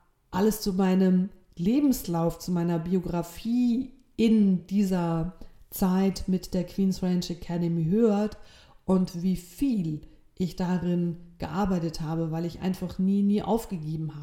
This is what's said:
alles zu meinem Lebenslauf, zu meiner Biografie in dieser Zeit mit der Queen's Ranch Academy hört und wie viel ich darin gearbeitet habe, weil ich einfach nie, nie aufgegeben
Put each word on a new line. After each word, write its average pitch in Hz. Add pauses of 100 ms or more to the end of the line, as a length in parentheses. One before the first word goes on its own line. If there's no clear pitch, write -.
(320)
alles 208
zu 208
meinem 185 (260)
Lebenslauf, 175
zu -
meiner 170
Biografie 190 (220)
in 208
dieser 180 (360)
Zeit 190
mit 185
der 180
Queen's 190
Ranch 180
Academy 170
hört 208 (440)
und 185
wie 185
viel 180 (380)
ich 185
darin 175 (200)
gearbeitet 170
habe, 165
weil 165
ich 165
einfach 185
nie, 196
nie 202
aufgegeben 160